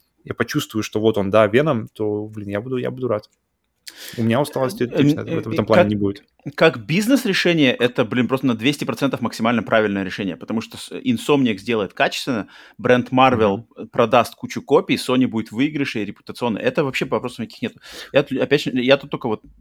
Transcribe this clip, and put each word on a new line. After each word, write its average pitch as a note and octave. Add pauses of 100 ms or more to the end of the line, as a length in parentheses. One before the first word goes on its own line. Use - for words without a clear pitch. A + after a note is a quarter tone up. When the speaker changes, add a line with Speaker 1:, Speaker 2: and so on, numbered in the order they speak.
(240)
Speaker 1:
я -
почувствую, A#2
что -
вот A2
он, G2
да, G#2+
Веном, B2
то, G#2+
блин, G#2+
я G2+
буду, C3
я B2
буду B2+
рад. G#2+ (840)
У A#2
меня A2+
усталости B2+
Speaker 2:
Э, -
Speaker 1:
точно C#3+
Speaker 2:
э, -
Speaker 1:
в A2
этом, A2+
в -
Speaker 2:
э, -
Speaker 1:
этом A2+
плане A2+
Speaker 2:
как, G#2
Speaker 1:
не G#2+
будет. G2+ (320)
Speaker 2:
как A#2+
бизнес-решение, F3
это, B2
блин, A#2
просто C3
на B2
двести A#2+
процентов C3+
максимально A2+
правильное G2+
решение, F#2
потому A2
что -
с-, -
Insomniac A#2+
сделает A2
качественно, C3 (300)
бренд B2
Marvel A#2+
Speaker 1:
Мгм. -
Speaker 2:
продаст A#2
кучу -
копий, D3
Sony B2+
будет G#2+
в G#2
выигрыше C#3
и -
репутационно. G2+
Это C3
вообще C3+
вопросов A#2+
никаких -
нет. A2+ (400)
Я C#3+
тут, C3+
опять C3
же, D3
я B2+
тут C#3+
только C#3
вот, G#2+ (180)